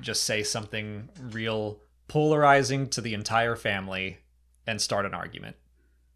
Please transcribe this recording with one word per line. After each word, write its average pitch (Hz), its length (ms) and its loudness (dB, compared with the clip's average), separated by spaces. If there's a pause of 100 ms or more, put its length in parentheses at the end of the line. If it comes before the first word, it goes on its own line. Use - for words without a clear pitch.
just 113 220 -2
say 107 200 0
something 107 640 -6 (240)
real 110 480 -2 (300)
polarizing 139 800 6
to - 100 -4
the 113 140 -4
entire 113 420 0
family 95 640 -4 (500)
and 107 140 -2
start 101 240 0
an 95 80 -6
argument. 87 420 -8 (600)